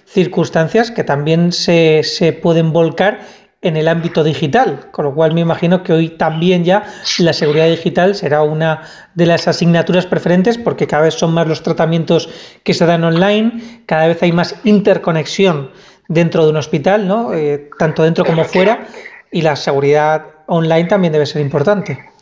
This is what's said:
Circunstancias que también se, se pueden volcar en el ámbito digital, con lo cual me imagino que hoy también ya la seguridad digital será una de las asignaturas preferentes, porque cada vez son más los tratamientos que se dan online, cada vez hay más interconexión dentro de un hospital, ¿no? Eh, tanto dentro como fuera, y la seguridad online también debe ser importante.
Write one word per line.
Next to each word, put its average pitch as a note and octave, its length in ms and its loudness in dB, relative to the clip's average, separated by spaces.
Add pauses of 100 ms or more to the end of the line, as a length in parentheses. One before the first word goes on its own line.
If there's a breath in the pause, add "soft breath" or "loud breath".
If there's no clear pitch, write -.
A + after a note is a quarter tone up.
Circunstancias F3 880 0
que - 100 -4
también D#3+ 480 0
se, D#3+ 540 2
se D#3+ 280 0
pueden E3 400 0
volcar E3 720 -2 (180)
en E3 140 -2
el D#3 120 0
ámbito E3+ 340 0
digital, D#3 680 -2
con D3+ 140 -4
lo C3+ 80 -4
cual D#3+ 180 2
me E3+ 80 0
imagino E3+ 420 0
que F3+ 100 -2
hoy E3 180 0
también E3+ 540 0
ya F#3+ 200 2 (340 loud breath)
la E3 140 2
seguridad D#3 340 0
digital F3 480 0
será D3+ 280 -2
una D#3 720 -4
de E3+ 120 2
las E3+ 220 2
asignaturas E3+ 580 2
preferentes, F3+ 500 0
porque A#3 300 -4
cada D3+ 180 0
vez D#3+ 100 0
son E3 200 -2
más E3 140 0
los D#3 160 -6
tratamientos E3 640 0 (340 loud breath)
que - 120 -2
se E3+ 120 2
dan E3+ 160 2
online, G3+ 840 -2
cada D#3+ 200 2
vez E3+ 160 0
hay F3 80 2
más E3+ 320 0
interconexión F3+ 1120 0 (340 loud breath)
dentro E3 380 2
de D#3 60 4
un D#3 80 0
hospital, F#3 500 0
¿no? A3+ 260 -2
Eh, D3 420 -4
tanto D#3+ 280 0
dentro E3 200 2
como D#3+ 200 2
fuera, F#3+ 420 0 (460 loud breath)
y E3+ 100 -2
la D3+ 140 2
seguridad D3 720 0 (200)
online E3 420 0
también F#3 240 2
debe D3+ 140 2
ser D3+ 140 -4
importante. D3 680 -2 (120)